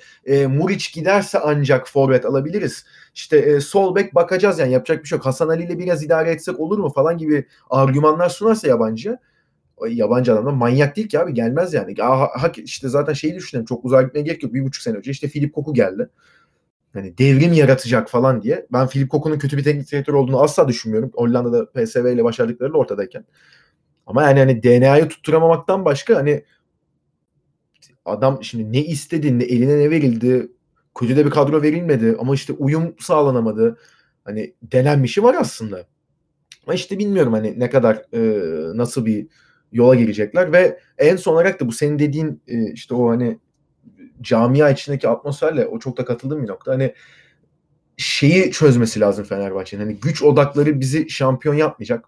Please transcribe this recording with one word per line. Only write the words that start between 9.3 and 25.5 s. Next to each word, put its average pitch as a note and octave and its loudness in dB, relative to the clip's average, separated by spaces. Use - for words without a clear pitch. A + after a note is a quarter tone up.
o - -10
yabancı A#2 0
adam A2 2
da C#3+ 0
manyak C3 2
değil G#3+ -6
ki D3 -2
abi, E3 -2
gelmez C3+ -2
yani. G2+ -4
Ya, A#2 0
ha-, C#3 0
hak-, E3 -4
işte - -10
zaten C#3+ -2
şeyi D#3 -4
düşünelim, B2+ -8
çok B2 -8
uzağa B2+ 4
gitmeye D3 -4
gerek E3 -6
yok. A#2 -8
Bir C3+ -4
buçuk C3+ -8
sene A2+ -6
önce G#2 -10
işte C#3 -8
Philip D3 -4
Cocu D3+ -6
geldi. G#2 -2
Hani F#2+ -14
devrim C#3 4
yaratacak B2+ 2
falan B2 0
diye. C#3+ -4
Ben C3 0
Philip C3+ -2
Cocu'nun D#3 -2
kötü C#3+ -4
bir C#3 -4
teknik C#3+ -2
direktör C#3+ -4
olduğunu C3 2
asla D3+ 2
düşünmüyorum. A#2 -4
Hollanda'da A#2+ 0
P A#2 -2
S A#2+ -2
V B2 2
ile A#2 0
başardıkları A#2 -2
da B2+ 0
ortadayken. G2+ -4
Ama B2 0
yani C#3 6
hani C3 4
D B2 6
N C3+ 6
A'yı D3 4
tutturamamaktan E3 0